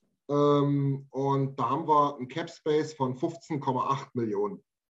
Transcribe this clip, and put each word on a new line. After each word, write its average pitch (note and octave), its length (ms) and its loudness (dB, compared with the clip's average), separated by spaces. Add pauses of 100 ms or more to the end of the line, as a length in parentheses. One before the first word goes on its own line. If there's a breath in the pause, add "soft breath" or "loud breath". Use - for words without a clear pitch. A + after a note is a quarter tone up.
(300)
Ähm, C#3+ 800 2
und C#3 480 0
da A#2+ 120 0
haben D3+ 180 -2
wir D3 300 4
einen B2+ 100 -8
Cap E3 220 -6
Space D3+ 440 0
von B2+ 220 -2
fünfzehn E3 460 -4
Komma B2+ 260 -2
acht C3+ 260 -4
Millionen. G#2 480 -2 (300)